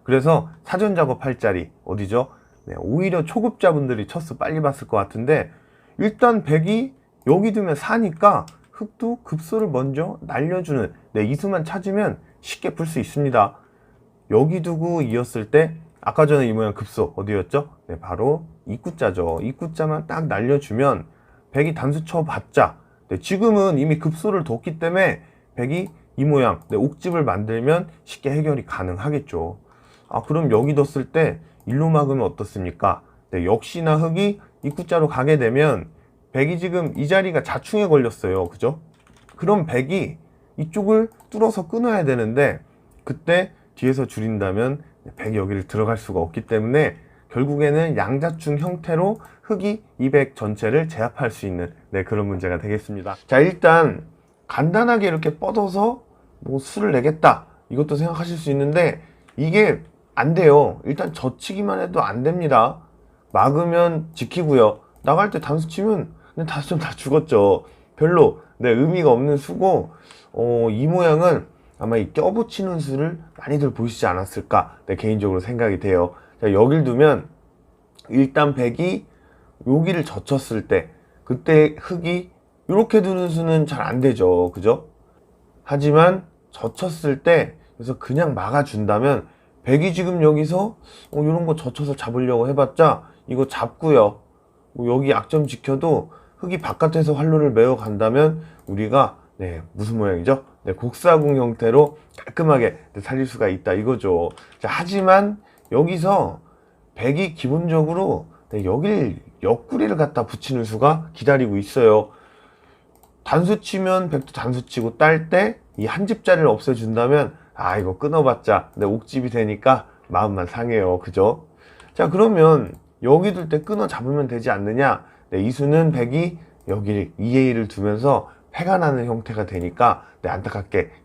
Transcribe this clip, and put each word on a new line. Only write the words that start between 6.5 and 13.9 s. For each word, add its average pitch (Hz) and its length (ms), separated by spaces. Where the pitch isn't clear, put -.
여기 196 260
두면 196 220
사니까 202 720
흑도 233 540
급소를 196 440
먼저 139 540
날려주는, 147 680
네, 107 120
이수만 160 400
찾으면 190 540
쉽게 - 300
풀 165 160
수 160 120
있습니다. 131 580